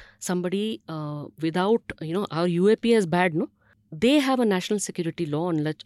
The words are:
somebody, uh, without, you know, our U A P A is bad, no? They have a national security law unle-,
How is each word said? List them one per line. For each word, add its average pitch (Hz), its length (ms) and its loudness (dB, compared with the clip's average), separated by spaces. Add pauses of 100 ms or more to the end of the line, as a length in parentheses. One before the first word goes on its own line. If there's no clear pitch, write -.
(200)
somebody, 190 680 -4
uh, 147 380 -8 (160)
without, 180 400 2 (180)
you 160 140 -6
know, 202 160 -2
our 165 160 -2
U 180 240 2
A 220 60 6
P 233 180 2
A 226 40 6
is 196 100 2
bad, 175 260 2
no? 185 160 -2 (420)
They 240 280 4
have 262 200 0
a 240 60 2
national 196 360 0
security 165 440 -4
law 156 260 -2
unle-, 151 340 -2